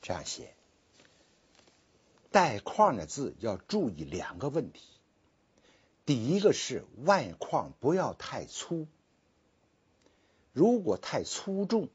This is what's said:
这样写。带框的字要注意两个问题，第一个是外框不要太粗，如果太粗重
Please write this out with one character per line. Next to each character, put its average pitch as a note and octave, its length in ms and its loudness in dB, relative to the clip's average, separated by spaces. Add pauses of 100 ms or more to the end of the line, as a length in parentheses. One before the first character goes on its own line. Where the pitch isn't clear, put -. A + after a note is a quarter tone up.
这 F2+ 60 -2
样 D#2+ 100 -10
写。 - 300 -12 (1800)
带 D3+ 280 6
框 F#3 380 4
的 D#2+ 80 -6
字 - 320 -6
要 G#2 200 -4
注 E3 340 -2
意 D#2 120 -10
两 E2+ 360 -8
个 C#3 100 -2
问 C3+ 220 -2
题， - 100 -20 (1200)
第 B2 260 0
一 F#3+ 100 4
个 G3 120 6
是 - 320 -2 (220)
外 D#3+ 320 2
框 A2+ 420 -2
不 C#3 140 2
要 E3 220 0
太 - 320 -10
粗， D#3+ 400 -8 (1600)
如 A3 280 6
果 B2+ 180 0
太 - 260 -4
粗 G3 440 -4
重 G#3+ 280 0